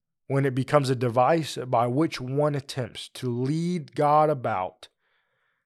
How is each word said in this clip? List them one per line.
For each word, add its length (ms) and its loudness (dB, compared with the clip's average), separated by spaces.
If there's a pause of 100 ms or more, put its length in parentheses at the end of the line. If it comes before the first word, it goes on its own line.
(280)
when 180 0
it 100 0
becomes 340 2
a 60 2
device 640 2
by 300 0
which 340 -2
one 340 0
attempts 540 -10
to 200 -8
lead 680 -4
God 340 4
about 580 -4 (760)